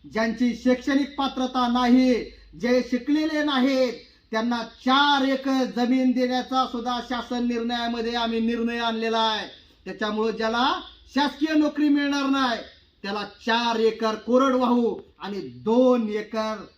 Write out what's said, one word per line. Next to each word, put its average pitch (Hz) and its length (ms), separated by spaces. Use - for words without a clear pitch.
ज्यांची 226 500
शैक्षणिक 269 540
पात्रता 254 500
नाही, 247 720
जे 247 300
शिकलेले 302 520
नाहीत, 262 500
त्यांना 233 320
चार 277 640
एकर 269 380
जमीन 254 360
देण्याचा 254 600
सुद्धा 240 280
शासन 240 380
निर्णयामध्ये 233 680
आम्ही 233 240
निर्णय 233 380
आणलेला 226 420
आहे. 220 280
त्याच्यामुळं 214 460
ज्याला 233 500
शासकीय 294 400
नोकरी 294 340
मिळणार 285 340
नाही, 269 380
त्याला 208 200
चार 233 560
एकर 220 360
कोरडवाहू 247 800
आणि 196 200
दोन 220 680
एकर 214 560